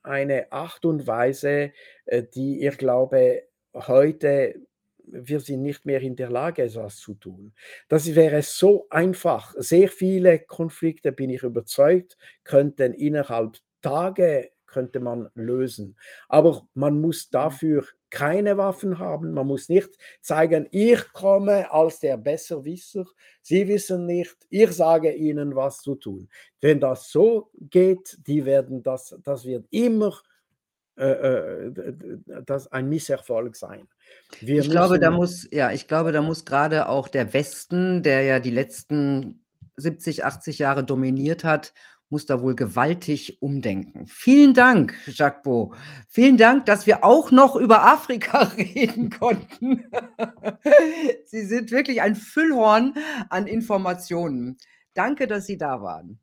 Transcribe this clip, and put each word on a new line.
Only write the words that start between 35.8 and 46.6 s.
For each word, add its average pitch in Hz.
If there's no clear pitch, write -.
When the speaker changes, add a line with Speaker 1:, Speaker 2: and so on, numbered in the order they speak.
Speaker 2:
glaube, 160
da 151
muss 156
gerade 151
auch 131
der 120
Westen, 180
der 135
ja 131
die 123
letzten 139
siebzig, 156
achtzig -
Jahre 139
dominiert 135
hat, 151
muss 147
da 131
wohl 127
gewaltig 143
umdenken. 127
Vielen 277
Dank, 240
Jacques 143
Beau. 120
Vielen 254
Dank, 240